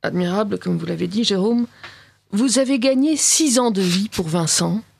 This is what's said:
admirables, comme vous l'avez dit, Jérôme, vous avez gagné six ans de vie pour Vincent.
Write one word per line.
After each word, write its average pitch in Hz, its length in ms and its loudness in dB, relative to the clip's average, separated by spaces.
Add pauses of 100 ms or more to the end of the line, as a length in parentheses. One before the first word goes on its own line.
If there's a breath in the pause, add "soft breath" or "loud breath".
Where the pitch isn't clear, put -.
admirables, 180 560 -2
comme 180 180 -2
vous 165 80 -4
l'avez 170 240 -4
dit, 208 160 -2
Jérôme, 214 420 0 (680 loud breath)
vous 220 260 0
avez 269 200 2
gagné 269 380 2
six 285 420 2
ans 240 120 2
de 196 100 0
vie 190 300 0
pour 175 180 -4
Vincent. 170 540 0 (180)